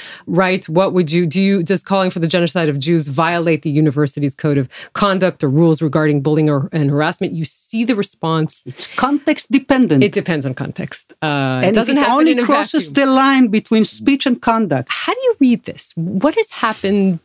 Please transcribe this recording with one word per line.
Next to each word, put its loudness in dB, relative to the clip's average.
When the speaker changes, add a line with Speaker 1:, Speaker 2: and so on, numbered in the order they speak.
Speaker 1:
right? 0
What 0
would 0
you, 2
do 0
you, 2
does -2
calling 0
for -6
the 0
genocide 0
of -2
Jews 0
violate 0
the -6
university's 0
code -2
of -2
conduct 0
or 0
rules 2
regarding 0
bullying 2
or, 0
and 0
harassment? -2
You -6
see -6
the 0
response. -4
Speaker 2:
It's -12
context -2
dependent. 4
Speaker 1:
It 2
depends -2
on -6
context. -10
Uh, -2
Speaker 2:
And 2
Speaker 1:
it 2
doesn't 0
Speaker 2:
if 4
it 2
Speaker 1:
happen 2
Speaker 2:
only 4
Speaker 1:
in -2
a 0
Speaker 2:
crosses 0
Speaker 1:
vacuum. 2
Speaker 2:
the 2
line 4
between 2
speech -2
and -2
conduct. 0
Speaker 1:
How -4
do -8
you 0
read 2
this? -14
What -2
has 0
happened 0